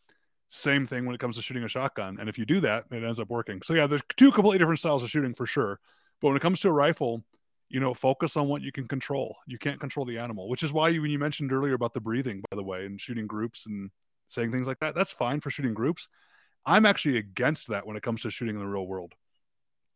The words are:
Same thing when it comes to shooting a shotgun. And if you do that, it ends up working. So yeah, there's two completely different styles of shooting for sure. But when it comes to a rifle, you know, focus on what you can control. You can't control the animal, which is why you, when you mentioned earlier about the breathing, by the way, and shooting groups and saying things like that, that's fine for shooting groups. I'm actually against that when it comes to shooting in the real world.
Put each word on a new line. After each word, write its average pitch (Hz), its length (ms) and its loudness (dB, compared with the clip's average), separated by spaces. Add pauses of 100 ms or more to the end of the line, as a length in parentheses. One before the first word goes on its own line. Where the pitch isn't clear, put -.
(480)
Same 139 380 2
thing 123 180 -4
when 123 100 -4
it 117 60 -10
comes 117 160 -4
to 117 60 -8
shooting 123 220 -6
a 110 40 -6
shotgun. 104 500 -4
And 107 100 -6
if 107 100 -8
you 110 60 -2
do 156 160 4
that, 113 300 0
it 117 140 -6
ends 113 160 -2
up 104 80 -6
working. 110 340 -4
So - 120 -2
yeah, 156 120 6
there's 143 160 0 (140)
two 269 160 12
completely 202 260 4
different 160 220 4
styles 147 240 2
of 117 60 -8
shooting 135 240 0
for 120 120 -6
sure. 104 320 -2 (420)
But 151 80 4
when 139 80 4
it 139 60 0
comes 175 180 2
to 202 80 4
a 175 40 4
rifle, 143 520 2 (440)
you 131 120 -4
know, 131 140 0
focus 135 420 0
on 147 120 2
what 143 140 -2
you 135 100 -8
can 131 140 -8
control. 135 500 -4 (100)
You 123 120 -10
can't 143 220 -4
control 143 260 -6
the 117 120 -6
animal, 113 300 -6
which - 140 -4
is 151 100 -2
why 156 180 4
you, 165 120 0
when 151 80 0
you 147 80 -2
mentioned 143 340 -2
earlier 135 220 0
about 120 200 -2
the 117 60 -4
breathing, 110 500 -2
by 98 60 -6
the 101 80 -6
way, 95 200 -6
and 98 160 -10
shooting 113 260 -6
groups 107 400 -6
and 101 240 -8 (380)
saying 117 240 -2
things 127 160 0
like 131 120 -6
that, 156 140 -2
that's 185 180 0
fine 131 280 0
for 143 100 -6
shooting 123 240 -2
groups. 127 340 -2 (580)
I'm 202 200 6
actually 156 320 4
against 123 500 -2
that 101 180 -4
when 107 100 -8
it 104 60 -8
comes 113 200 -4
to 113 80 -4
shooting 110 240 -4
in 104 60 -6
the 101 80 -6
real 98 180 -4
world. 92 280 -8 (800)